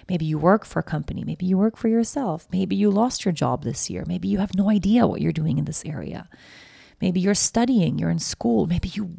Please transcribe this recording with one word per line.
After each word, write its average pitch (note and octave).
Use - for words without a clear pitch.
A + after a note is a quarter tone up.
Maybe E3
you D#3
work F3+
for -
a E3
company. -
Maybe D#3
you F#3
work G#3
for A3+
yourself. A3+
Maybe F#3+
you G3+
lost A3
your F#3+
job B2+
this -
year. F2
Maybe F2+
you G#2
have G3
no G3
idea G#3+
what -
you're D#3+
doing D#3
in D3+
this -
area. -
Maybe F#3
you're G3
studying, A#3
you're E3
in E3
school. A3+
Maybe F3
you F3+